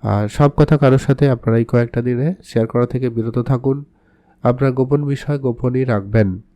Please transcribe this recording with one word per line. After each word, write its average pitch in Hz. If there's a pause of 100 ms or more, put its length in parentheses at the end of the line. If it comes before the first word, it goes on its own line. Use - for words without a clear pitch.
আর 104 (120)
সব 143
কথা 151
কারোর 131
সাথে 139 (100)
আপনারা 117
এই 113
কয়েকটা 120
দিনে 127 (200)
শেয়ার 113
করা 120
থেকে 127 (100)
বিরত 113 (120)
থাকুন। 131 (680)
আপনার 127
গোপন 135 (120)
বিষয় 143
গোপনই 127
রাখবেন। 104 (260)